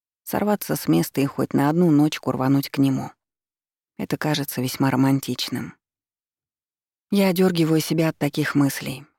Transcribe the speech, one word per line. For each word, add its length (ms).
сорваться 520
с 120
места 340
и 40
хоть 280
на 160
одну 220
ночку 400
рвануть 380
к 100
нему. 320
Это 200
кажется 440
весьма 280
романтичным. 840
Я 180
одёргиваю 500
себя 300
от 80
таких 380
мыслей. 500